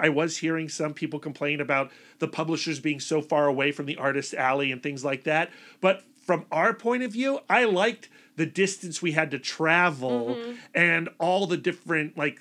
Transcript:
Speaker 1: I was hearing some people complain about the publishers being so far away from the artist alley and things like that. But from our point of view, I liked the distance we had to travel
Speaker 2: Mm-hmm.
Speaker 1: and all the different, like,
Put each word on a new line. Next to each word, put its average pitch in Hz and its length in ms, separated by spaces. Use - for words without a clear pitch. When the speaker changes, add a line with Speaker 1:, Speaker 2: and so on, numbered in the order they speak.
Speaker 1:
I 156 60
was 156 280
hearing 160 320
some 151 240
people 151 260
complain 147 420
about 135 300
the 160 80
publishers 156 520
being 147 200
so 156 220
far 147 260
away 139 240
from 143 140
the 143 120
artist 135 360
alley 135 380
and 127 120
things 139 200
like 135 200
that. 156 260
But 190 240
from - 260
our 180 220
point 240 300
of 240 80
view, 269 280
I 233 160
liked 208 440
the 160 100
distance 185 560
we 170 100
had 156 200
to 185 80
travel 160 960
Speaker 2:
Mm-hmm. 233 160
Speaker 1:
and 170 360
all 185 280
the 170 100
different, 160 600
like, 151 240